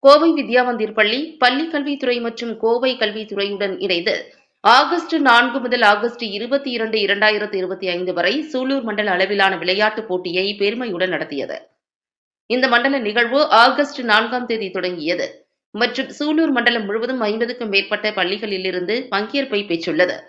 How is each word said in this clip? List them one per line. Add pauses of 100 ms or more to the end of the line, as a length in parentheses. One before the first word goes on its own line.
கோவை
வித்யா
மந்திர்
பள்ளி, (240)
பள்ளி
கல்வித்துறை (100)
மற்றும் (100)
கோவை (100)
கல்வித்துறையுடன் (120)
இணைந்து (640)
ஆகஸ்ட் (140)
நான்கு
முதல்
ஆகஸ்ட் (120)
இருபத்தி
இரண்டு,
இரண்டாயிரத்து
இருபத்தி
ஐந்து
வரை (160)
சூலூர்
மண்டல
அளவிலான
விளையாட்டுப்
போட்டியை (140)
பெருமையுடன்
நடத்தியது. (1000)
இந்த
மண்டல
நிகழ்வு (240)
ஆகஸ்ட் (100)
நான்காம்
தேதி
தொடங்கியது (480)
மற்றும்
சூலூர்
மண்டலம்
முழுவதும்
ஐம்பதுக்கும்
மேற்பட்ட (140)
பள்ளிகளிலிருந்து (180)
பங்கேற்பை
பெற்றுள்ளது. (120)